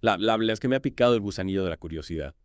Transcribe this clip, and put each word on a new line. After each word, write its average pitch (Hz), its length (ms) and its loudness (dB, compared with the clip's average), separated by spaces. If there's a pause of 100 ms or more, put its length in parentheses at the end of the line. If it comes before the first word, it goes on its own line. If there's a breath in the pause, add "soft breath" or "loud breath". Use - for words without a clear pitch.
La, 107 160 4
la, 110 200 2
la 110 160 0
es 107 60 -6
que 135 80 -4
me 131 80 2
ha 131 60 -2
picado 123 340 2
el 107 60 0
gusanillo 95 420 -2
de 90 60 0
la 80 80 -4
curiosidad. 78 680 -8